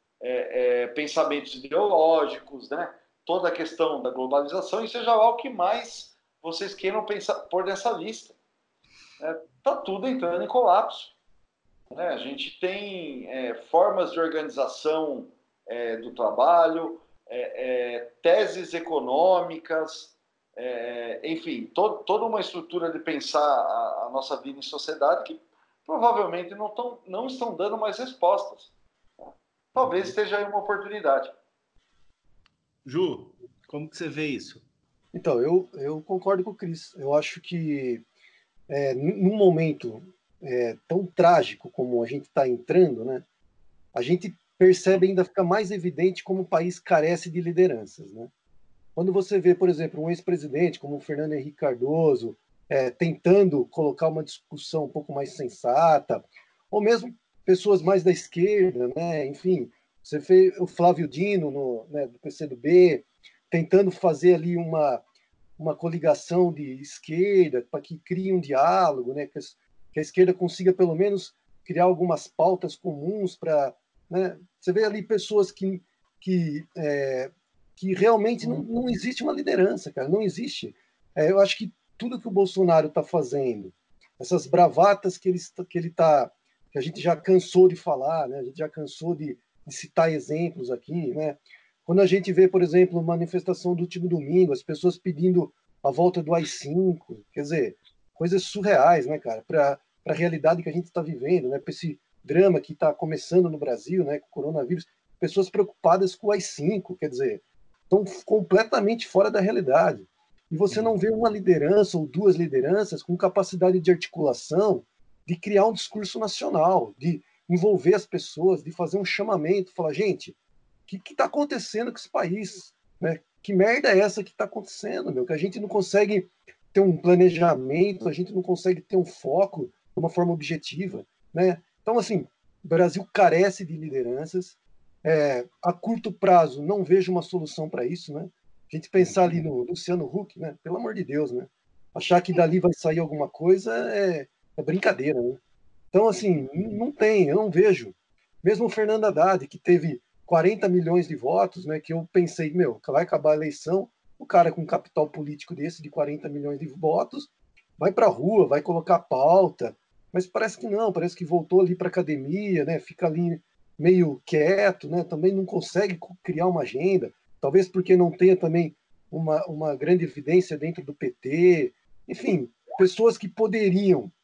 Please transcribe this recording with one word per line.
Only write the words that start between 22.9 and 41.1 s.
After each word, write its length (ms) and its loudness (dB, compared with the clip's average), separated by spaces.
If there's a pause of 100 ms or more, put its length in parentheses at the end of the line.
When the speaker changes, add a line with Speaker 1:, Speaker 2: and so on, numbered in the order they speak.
Speaker 1:
de 80 -8
pensar 420 -4
a, 640 -2
a 40 -10
nossa 300 -6
vida 180 -14
em 40 -20
sociedade 600 -2
que 160 -14 (460)
provavelmente 680 -2
não 160 -10
tão, 360 -10
não 200 -8
estão 300 -8
dando 220 -4
mais 200 -6
respostas. 720 -2 (1040)
Talvez 320 0
Speaker 2:
Uhum. 60 -10
Speaker 1:
esteja 280 -2
aí 60 -4
uma 140 -6
oportunidade. 720 -2 (1500)
Speaker 2:
Ju, 460 -6 (380)
como 200 -12
que 80 -20
você 120 -8
vê 180 -6
isso? 340 -10 (540)
Speaker 3:
Então, 260 0
eu, 340 2
eu 280 -8
concordo 420 -2
com 60 -12
o 40 -12
Cris. 420 -12
Eu 180 -2
acho 260 -2
que, 600 -6 (680)
é, 240 -2
n-, 220 -2
num 220 0
momento, 640 -2 (400)
é, 340 -4 (100)
tão 200 -2
trágico 640 2